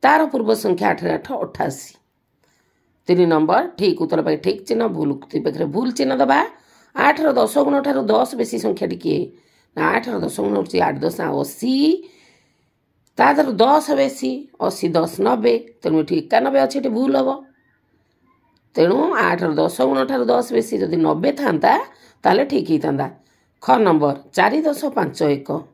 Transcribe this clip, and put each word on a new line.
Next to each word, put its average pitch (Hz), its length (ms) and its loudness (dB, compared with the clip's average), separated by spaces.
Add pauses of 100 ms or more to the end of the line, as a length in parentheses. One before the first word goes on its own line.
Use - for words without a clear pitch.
ତାର 294 220 6
ପୂର୍ବ 233 280 -4
ସଂଖ୍ୟା 208 340 0
ଆଠରେ 175 260 -2
ଆଠ, 156 180 -6
ଅଠାଅଶୀ। - 600 -6 (1120)
ତିନି 180 180 4
ନମ୍ବର, 165 420 2
ଠିକ୍ 185 340 0
ଉତ୍ତର 160 200 -2
ପାଖେ 151 160 0
ଠିକ୍ - 280 -4
ଚିହ୍ନ, 226 220 -2
ଭୁଲ 156 240 -2
ଉକ୍ତି 139 280 -6
ପାଖରେ 147 260 -4
ଭୁଲ 220 260 -4
ଚିହ୍ନ 269 240 -2
ଦେବା। 262 240 2 (560)
ଆଠର 294 360 2
ଦଶ 233 260 0
ଗୁଣ 285 220 2
ଠାରୁ 277 220 -2
ଦଶ 226 340 2
ବେଶୀ 226 240 -4
ସଂଖ୍ୟାଟି 190 360 -4
କିଏ? 156 240 -2 (580)
ନା, 151 120 -4
ଆଠର 226 300 -2
ଦଶ - 220 -6
ଗୁଣ 202 140 -2
ହେଉଛି 185 240 -2
ଆଠ 170 200 4
ଦଶ 165 220 -4
ଅଶୀ, 147 540 -4 (1400)
ତା 254 160 4
ଦେହରୁ 277 180 0
ଦଶ 262 400 2
ବେଶୀ, 269 400 -2 (300)
ଅଶୀ 185 280 -4
ଦଶ 170 300 0
ନବେ, 226 340 2 (280)
ତେଣୁ 160 180 0
ଏଠି 156 160 -2
ଏକାନବେ 247 440 0
ଅଛି, 262 180 0
ଏଠି 254 120 -2
ଭୁଲ 254 280 0
ହବ। 262 120 2 (1500)
ତେଣୁ 175 220 4 (160)
ଆଠର 175 400 0
ଦଶ 160 280 0
ଗୁଣ 269 220 2
ଠାରୁ 262 220 -2
ଦଶ 247 280 2
ବେଶୀ 226 240 -2
ଯଦି 175 200 -2
ନବେ 160 340 2
ଥାନ୍ତା, 247 420 2 (500)
ତାହେଲେ 202 220 2
ଠିକ୍ - 260 -4
ହେଇଥାନ୍ତା। 147 360 -2 (560)
ଖ - 80 -10
ନମ୍ବର, 160 440 4 (180)
ଚାରି 208 280 2
ଦଶ 302 240 -2
ପାଞ୍ଚ 202 380 -4
ଏକ 143 260 -2 (240)